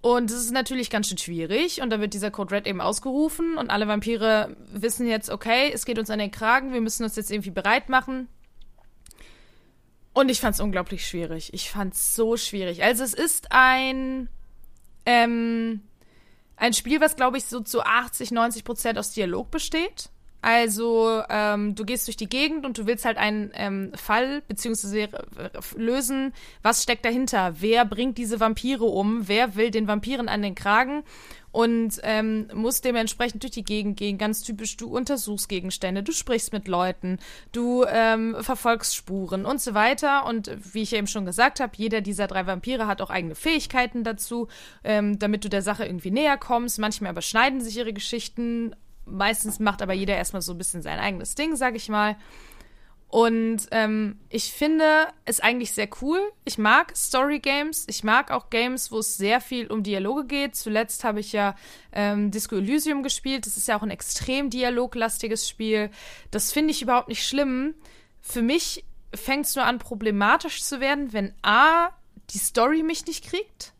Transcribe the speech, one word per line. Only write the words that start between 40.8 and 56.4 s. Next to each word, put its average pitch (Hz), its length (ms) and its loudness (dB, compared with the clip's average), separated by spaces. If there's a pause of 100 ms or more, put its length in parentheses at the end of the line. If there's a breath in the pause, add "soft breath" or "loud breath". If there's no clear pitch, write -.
ich 208 100 -4
eben 208 160 0
schon 202 180 -4
gesagt 240 320 4
hab, 247 160 -2
jeder 220 280 0
dieser 202 260 -2
drei 190 180 -2
Vampire 214 400 -2
hat 202 140 -2
auch 190 100 -6
eigene 165 240 -4
Fähigkeiten 247 680 0
dazu, 226 420 -4 (380 loud breath)
ähm, 208 340 2
damit 208 260 0
du 208 40 -4
der 196 140 0
Sache 214 240 -2
irgendwie 180 260 -4
näher 277 240 4
kommst. 240 420 -2
Manchmal 214 320 -2
überschneiden 240 500 2
sich 226 180 -6
ihre 220 160 -4
Geschichten. 233 840 -4 (320)
Meistens 208 520 -2
macht 202 220 2
aber 190 100 -2
jeder 196 240 0
erstmal 180 260 -4
so 185 80 -6
ein 175 80 -8
bisschen 175 240 -4
sein 151 160 -4
eigenes - 380 -4
Ding, 311 180 0
sag 247 220 0
ich 214 120 -8
mal. 208 280 2 (880 loud breath)
Und, 226 640 4
ähm, 214 480 0 (120)
ich - 200 -4
finde 311 560 4 (180)
es 226 140 -2
eigentlich 240 320 2
sehr 208 180 -2 (120)
cool. 302 180 0 (260)